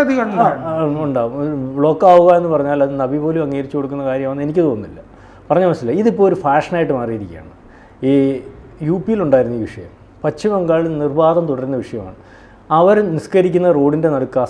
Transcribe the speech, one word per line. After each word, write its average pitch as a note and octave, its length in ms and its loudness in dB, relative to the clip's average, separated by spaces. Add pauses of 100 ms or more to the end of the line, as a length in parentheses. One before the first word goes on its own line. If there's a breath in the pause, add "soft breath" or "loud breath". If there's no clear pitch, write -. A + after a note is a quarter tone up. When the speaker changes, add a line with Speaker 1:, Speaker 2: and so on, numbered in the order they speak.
Speaker 1:
അധികം B3+ 180 0
Speaker 2:
ആ, A3 80 -4
Speaker 1:
ഉണ്ടാവും. F#3+ 400 0
Speaker 2:
ആ, D#3 360 -2
ഉണ്ടാവും. B2 360 -2
ഒരു D3+ 100 -4 (240)
ബ്ലോക്ക് D#3 360 4
ആവുക F3 260 8
എന്ന് F3 160 -2
പറഞ്ഞാൽ C#3+ 320 0
അത് C#3 60 -6 (100)
നബി C3+ 220 -2
പോലും D#3+ 200 -2
അംഗീകരിച്ചു C#3 340 -6
കൊടുക്കുന്ന C#3 320 -6
കാര്യമാണെന്ന് C3+ 380 -4
എനിക്ക് E3 200 0
തോന്നുന്നില്ല. G#2 300 -8 (500 loud breath)
പറഞ്ഞ F3 220 2
മനസ്സിലായി. B2+ 340 -2
ഇതിപ്പോൾ G3 260 2
ഒരു F#3 140 -2
ഫാഷനായിട്ട് D#3 540 0
മാറിയിരിക്കുകയാണ്. G#2 540 -10 (580 loud breath)
ഈ - 20 4 (760)
യു E3 160 0
പിയിലുണ്ടായിരുന്ന C3+ 540 0
ഈ A2+ 100 -4
വിഷയം - 240 -16 (320)
പശ്ചിമ D3+ 320 -2
ബംഗാളിൽ E3 460 0
നിർബാധം D#3+ 480 2
തുടരുന്ന C3 340 -4
വിഷയമാണ്. F#2+ 340 -12 (600 loud breath)
അവർ F#3+ 200 4 (180)
നിസ്കരിക്കുന്ന F3+ 520 0 (100)
റോഡിൻ്റെ D3 380 2
നടുക്ക് C3 260 -4
ആ B2 80 0